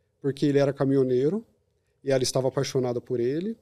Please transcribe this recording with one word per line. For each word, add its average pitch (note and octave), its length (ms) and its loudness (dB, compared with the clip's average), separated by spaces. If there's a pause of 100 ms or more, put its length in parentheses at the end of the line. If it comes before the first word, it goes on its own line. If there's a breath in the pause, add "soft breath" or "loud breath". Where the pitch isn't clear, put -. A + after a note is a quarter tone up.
(200)
porque C#3 260 -2
ele C#3 120 4
era C#3 140 4
caminhoneiro, C3+ 720 0 (600)
e C3+ 80 0
ela C3 100 2
estava C3 240 -2
apaixonada B2+ 540 -2
por B2 180 -6
ele. D#3+ 440 -4